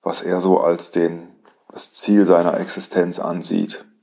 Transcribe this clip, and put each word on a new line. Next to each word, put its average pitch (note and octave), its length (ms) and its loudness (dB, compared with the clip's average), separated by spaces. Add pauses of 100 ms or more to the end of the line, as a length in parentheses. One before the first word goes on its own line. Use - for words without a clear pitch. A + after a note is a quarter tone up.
was E2 200 -2
er F2+ 180 -2
so F#2 200 4
als E2+ 300 0
den, E2+ 500 -4 (280)
das - 240 -4
Ziel G#2 340 4
seiner E2+ 320 2
Existenz F2+ 600 -2
ansieht? - 640 -4 (180)